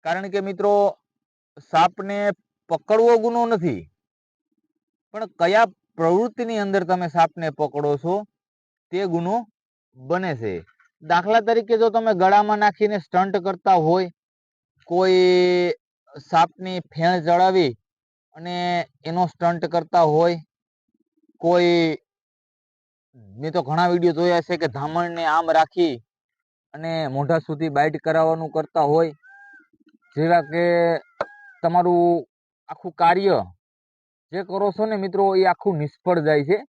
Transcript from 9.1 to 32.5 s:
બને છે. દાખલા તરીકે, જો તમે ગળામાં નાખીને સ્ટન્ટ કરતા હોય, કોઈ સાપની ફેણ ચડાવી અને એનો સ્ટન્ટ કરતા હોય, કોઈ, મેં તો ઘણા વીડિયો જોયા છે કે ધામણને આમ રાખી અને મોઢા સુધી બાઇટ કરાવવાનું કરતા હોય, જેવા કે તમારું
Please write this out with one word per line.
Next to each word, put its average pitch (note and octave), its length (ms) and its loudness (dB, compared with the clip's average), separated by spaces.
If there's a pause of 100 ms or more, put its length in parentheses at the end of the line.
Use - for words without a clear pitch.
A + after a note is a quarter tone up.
બને D3+ 420 -4
છે. F#2+ 280 -8 (380)
દાખલા F3+ 380 0
તરીકે, A3+ 380 0
જો A3+ 120 2
તમે A3 240 0
ગળામાં G#3 440 2
નાખીને G#3 400 0
સ્ટન્ટ F#3 380 -2
કરતા F#3+ 380 0
હોય, F3 360 2 (720)
કોઈ F#3 400 2 (1040)
સાપની F3+ 500 -2
ફેણ E3+ 400 -2
ચડાવી F3 560 2 (560)
અને F3 540 -6 (180)
એનો E3+ 220 -2
સ્ટન્ટ E3+ 380 -4
કરતા E3 360 0
હોય, E3 360 2 (1000)
કોઈ, E3+ 600 2 (1160)
મેં A#2+ 380 -12
તો F3 100 0
ઘણા D#3 260 0
વીડિયો F3 240 2
જોયા F3 280 2
છે F3 160 -6
કે D#3 100 -4
ધામણને E3 580 -6
આમ D#3+ 260 2
રાખી D#3 520 2 (680)
અને D#3+ 360 -6
મોઢા C#3 300 -2
સુધી D#3 300 -6
બાઇટ D3 360 0
કરાવવાનું D#3+ 460 -2
કરતા D#3+ 300 -4
હોય, D3+ 320 2 (1040)
જેવા E3 240 2
કે E3+ 580 0 (640)
તમારું F3 640 2 (420)